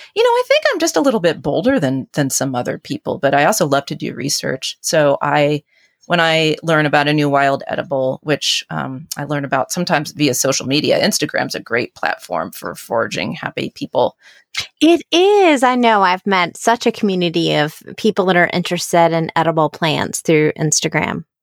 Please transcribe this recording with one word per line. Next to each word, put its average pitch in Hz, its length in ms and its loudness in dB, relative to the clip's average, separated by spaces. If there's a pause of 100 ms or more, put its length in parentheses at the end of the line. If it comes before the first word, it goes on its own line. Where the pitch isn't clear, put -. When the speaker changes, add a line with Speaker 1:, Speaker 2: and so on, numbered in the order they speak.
(160)
Speaker 1:
you 427 80 2
know, 494 60 4
I 480 180 2
think 605 240 2
I'm 392 80 -4
just 330 160 -2
a 320 60 2
little 262 180 2
bit 170 220 0
bolder 180 380 0
than, 131 340 -2
than 139 160 0
some 131 260 -4
other 120 220 -4
people, - 400 -8
but 135 160 0
I 143 120 4
also 185 200 2
love 139 220 0
to 160 80 -8
do - 180 -8
research. - 680 -6
So 147 400 2
I, 147 420 0 (420)
when 175 160 0
I 160 420 2
learn 156 220 2
about 147 240 2
a 151 40 2
new 147 160 2
wild 139 380 2
edible, 135 560 -4
which, - 460 -2
um, 135 380 -8 (100)
I 143 80 -6
learn 143 180 -4
about 135 300 -2
sometimes 175 400 -2
via 143 200 0
social - 320 -2
media, 131 360 0
Instagram's 156 540 -2
a - 40 -8
great 117 360 -6
platform - 560 -6
for 85 240 -12
foraging 110 580 -6
happy - 420 -8
people. - 400 -2 (640)
Speaker 2:
It 311 220 4 (100)
is. 359 520 4
I 254 120 2
know. 226 280 4
I've 185 220 0
met 185 300 0
such 233 320 0
a 226 60 2
community 175 640 0
of 151 280 -2 (140)
people 202 300 0
that 180 100 4
are 175 160 6
interested 170 580 2
in 165 240 -2
edible 160 340 2
plants - 520 -4
through 151 320 2
Instagram. 156 720 -2 (180)